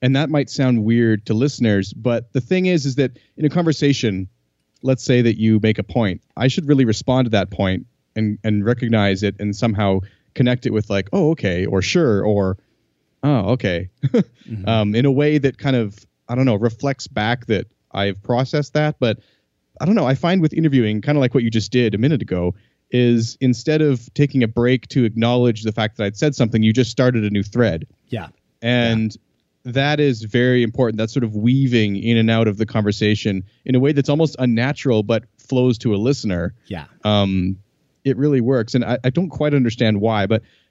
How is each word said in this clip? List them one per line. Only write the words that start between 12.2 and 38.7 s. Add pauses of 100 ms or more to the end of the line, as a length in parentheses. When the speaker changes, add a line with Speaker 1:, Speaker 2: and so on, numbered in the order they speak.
Speaker 1:
or, (640)
"Oh,
okay."
<laughs> (520)
Speaker 2:
Mm-hmm.
Speaker 1:
Um,
in
a
way
that
kind
of, (300)
I
don't
know,
reflects
back
that (240)
I've
processed
that.
But (600)
I
don't
know,
I
find
with
interviewing,
kinda
like
what
you
just
did
a
minute
ago, (340)
is
instead
of
taking
a
break
to
acknowledge
the
fact
that
I'd
said
something,
you
just
started
a
new
thread. (240)
Speaker 2:
Yeah. (340)
Speaker 1:
And (500)
Speaker 2:
Yeah.
Speaker 1:
that
is
very
important.
That
sort
of
weaving
in
and
out
of
the
conversation (200)
in
a
way
that's
almost
unnatural,
but (140)
flows
to
a
listener. (140)
Speaker 2:
Yeah. (180)
Speaker 1:
Um, (460)
it
really
works.